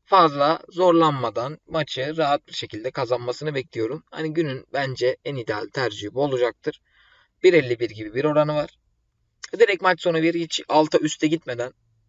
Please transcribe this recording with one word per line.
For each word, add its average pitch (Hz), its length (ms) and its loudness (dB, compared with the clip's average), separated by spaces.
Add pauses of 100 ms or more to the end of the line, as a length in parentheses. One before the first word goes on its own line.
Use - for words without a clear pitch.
fazla 156 640 4
zorlanmadan 151 1000 2
maçı 156 500 -4
rahat 143 300 0
bir - 60 -20
şekilde 113 380 -8
kazanmasını 123 640 -4
bekliyorum. 127 560 -6
Hani 156 220 -6
günün 147 400 -4
bence 131 520 -2
en 143 100 -6
ideal 110 380 -6
tercihi 104 400 -4
bu 135 100 -2
olacaktır. 127 580 -2 (640)
Bir 180 100 8
elli 123 260 2
bir 117 100 -2
gibi 107 240 -14
bir 131 120 -2
oranı 151 300 2
var. - 240 -6 (800)
Direkt 202 220 4
maç 180 200 0
sonu 160 220 0
bir, 165 100 2
hiç 170 360 -6
alta 156 280 4
üste 151 300 0
gitmeden 131 460 -4 (360)